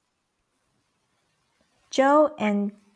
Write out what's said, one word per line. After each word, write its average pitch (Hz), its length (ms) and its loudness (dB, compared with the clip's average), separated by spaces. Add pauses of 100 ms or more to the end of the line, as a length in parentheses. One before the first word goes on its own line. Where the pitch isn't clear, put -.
(1900)
Joe 285 480 2
and 208 340 -4 (240)